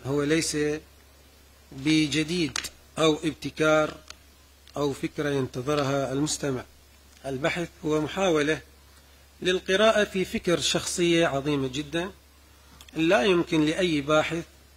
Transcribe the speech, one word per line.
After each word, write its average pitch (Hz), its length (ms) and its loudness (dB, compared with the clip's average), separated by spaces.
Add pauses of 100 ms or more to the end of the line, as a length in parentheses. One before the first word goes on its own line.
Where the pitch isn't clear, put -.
هو 143 180 0
ليس 156 340 0 (1120)
بجديد 151 840 0 (420)
أو 156 240 4
ابتكار 151 680 0 (840)
أو 143 160 0
فكرة 151 360 -6
ينتظرها 135 840 -2
المستمع. 139 500 -2 (600)
البحث 151 420 -4 (180)
هو 151 160 0
محاولة 151 580 0 (840)
للقراءة 190 600 2
في 185 220 -2
فكر 175 340 -2
شخصية 165 680 2
عظيمة 139 460 -2
جدًا، 151 380 -6 (840)
لا 175 280 4
يمكن 170 420 2
لأي 160 360 0
باحث 151 420 0 (320)